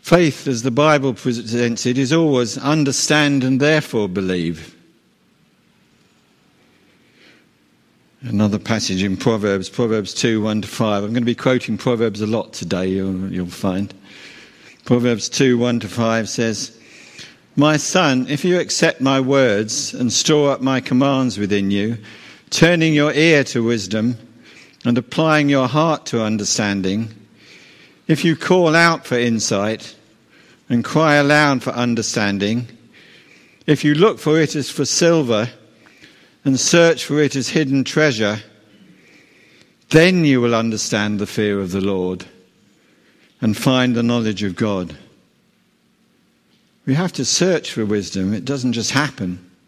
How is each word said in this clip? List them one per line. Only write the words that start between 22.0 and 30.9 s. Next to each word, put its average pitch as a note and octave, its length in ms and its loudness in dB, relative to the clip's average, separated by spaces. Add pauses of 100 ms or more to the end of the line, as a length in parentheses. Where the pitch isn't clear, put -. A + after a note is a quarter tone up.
turning D#3+ 420 4
your D3 200 2
ear D3+ 320 4
to A#2+ 180 -4
wisdom A2+ 540 -2 (680)
and B2 160 2
applying D3+ 500 2
your C3+ 180 2
heart D3+ 400 0
to A2+ 140 -2
understanding, G#2 880 -2 (1000)
if D#3 160 0
you E3 120 2
call F3 400 2
out E3+ 320 2
for B2 100 0
insight A2 800 -2 (720)
and A#2+ 160 0
cry D3+ 320 2